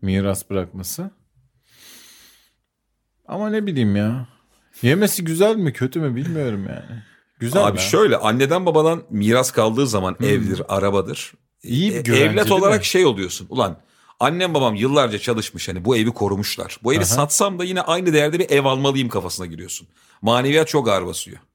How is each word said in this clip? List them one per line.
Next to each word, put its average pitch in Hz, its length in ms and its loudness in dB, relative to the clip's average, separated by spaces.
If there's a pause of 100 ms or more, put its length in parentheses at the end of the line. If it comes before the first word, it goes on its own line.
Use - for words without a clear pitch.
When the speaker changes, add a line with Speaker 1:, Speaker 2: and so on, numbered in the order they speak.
Speaker 1:
miras 98 480 -2
bırakması. 95 600 -6 (2250)
Ama 208 220 -4
ne 214 160 -2
bileyim 120 300 2
ya. 117 300 -2 (560)
Yemesi 185 420 2
güzel 185 320 2
mi, 170 160 0
kötü 131 280 -2
mü 135 160 -2
bilmiyorum 131 520 -4
yani. - 340 -12 (360)
Güzel 147 280 0
Speaker 2:
Abi 101 100 0
Speaker 1:
be. 95 40 -4
Speaker 2:
şöyle, 160 360 2
anneden 135 500 2
babadan 160 440 2
miras 113 400 2
kaldığı 113 360 2
zaman 92 320 -2
Speaker 1:
Hmm. 123 80 0
Speaker 2:
evdir, 104 420 0
arabadır. 98 640 -2 (300)
Speaker 1:
İyi 160 280 -2
bir 185 60 -4
Speaker 2:
E, 120 40 -4
Speaker 1:
güvence, 117 240 4
Speaker 2:
evlat 180 240 2
Speaker 1:
değil 190 120 4
Speaker 2:
olarak 202 180 4
Speaker 1:
mi? - 60 -6
Speaker 2:
şey 185 220 4
oluyorsun. 95 440 -2
Ulan 101 260 -2 (440)
annem 165 340 0
babam 127 200 2
yıllarca 120 440 2
çalışmış, - 500 -6
hani 90 160 -8
bu 120 120 2
evi 110 140 2
korumuşlar. 98 720 -4
Bu 120 100 0
evi 160 60 2
Speaker 1:
Aha. - 80 2
Speaker 2:
satsam 147 520 0
da 180 60 -4
yine 185 160 -4
aynı 175 320 0
değerde 151 260 2
bir 185 120 -2
ev 139 140 4
almalıyım 135 440 0
kafasına 90 380 -6
giriyorsun. 85 420 -14 (340)
Maneviyat 135 460 2
çok 135 200 0
ağır 92 180 0
basıyor. - 320 -12 (160)